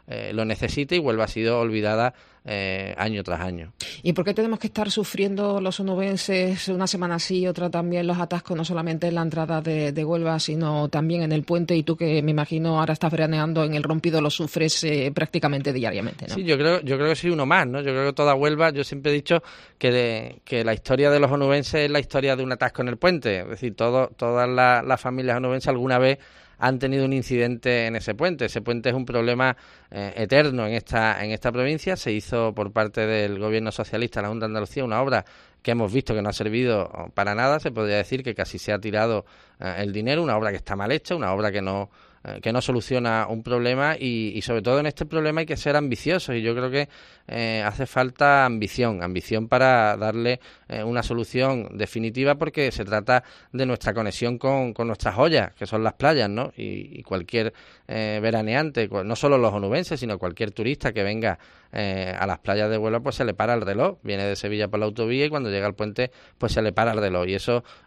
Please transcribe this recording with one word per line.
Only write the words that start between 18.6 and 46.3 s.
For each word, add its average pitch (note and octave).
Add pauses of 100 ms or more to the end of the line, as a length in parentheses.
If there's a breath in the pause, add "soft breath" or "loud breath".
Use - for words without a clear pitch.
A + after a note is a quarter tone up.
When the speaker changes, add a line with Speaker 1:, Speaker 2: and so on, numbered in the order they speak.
Speaker 1:
yo C#3+
siempre C#3+
he -
dicho D#3+ (380 loud breath)
que B2+
de, A#2+
que A#2
la A2
historia C3+
de C#3+
los C#3
onubenses C#3+
es D3
la D3
historia C3+
de C3
un B2+
atasco B2
en B2
el A#2+
puente. B2
Es -
decir, A2+
todo, A#2+
todas B2
la-, B2
las B2+
familias B2+
onubenses B2+
alguna B2+
vez C3 (400 loud breath)
han C3
tenido C3+
un C3+
incidente A#2+
en A2+
ese A2
puente. C#3+
Ese -
puente A#2+
es A#2+
un C3
problema, A#2+ (340 loud breath)
eh, G2+
eterno C3
en G#2+
esta, A2
en G#2+
esta A2+
provincia. D3
Se B2
hizo A2
por G2+
parte G#2+
del G#2
gobierno A2
socialista, A2
la G#2
Junta A2
de A2
Andalucía, G#2+
una A2+
obra B2+ (360 loud breath)
que A#2+
hemos A2
visto B2+
que G#2+
no G#2
ha G2+
servido G#2+
para G2+
nada. C3+
Se D3
podría G#2
decir C3
que A#2+
casi F#2
se -
ha G#2
tirado, G#2+ (320 soft breath)
eh, F#2
el G2+
dinero, B2
una B2+
obra A2
que F#2
está -
mal G#2
hecha, D#3+
una G#2
obra G#2
que G2
no, G2 (320 soft breath)
eh, G2+
que A2+
no B2
soluciona A#2+
un A2
problema B2+
y, A2+
y G#2+
sobre A#2
todo B2
en D3+
este D3+
problema D#3
hay D#3+
que D3+
ser C#3+
ambiciosos D3